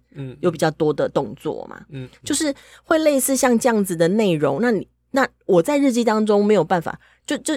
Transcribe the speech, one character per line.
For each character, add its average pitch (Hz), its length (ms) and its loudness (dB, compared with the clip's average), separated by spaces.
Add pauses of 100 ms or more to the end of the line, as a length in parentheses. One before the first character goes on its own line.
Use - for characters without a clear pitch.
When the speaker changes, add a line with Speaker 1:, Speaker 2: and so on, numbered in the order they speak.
(160)
Speaker 1:
嗯。 135 240 -14
Speaker 2:
有 180 100 0
比 156 80 -6
较 160 140 0
多 151 220 -2
的 143 160 -2
动 123 260 -4
作 - 340 -10
嘛。 - 200 -18
Speaker 1:
嗯。 131 180 -14 (160)
Speaker 2:
就 311 100 -6
是 285 200 -2 (300)
会 320 160 0
类 294 200 2
似 269 160 -2
像 247 240 2
这 254 80 0
样 220 160 2
子 185 140 -4
的 165 100 4
内 202 260 2
容。 143 280 -2
那 247 100 0
你， 196 160 -4 (240)
那 262 160 0 (180)
我 175 160 4
在 285 160 0
日 277 140 2
记 226 140 0
当 214 200 2
中 208 200 2
没 208 80 4
有 185 100 4
办 180 180 0
法， - 160 -8 (280)
就， 294 140 -4
就 - 180 -4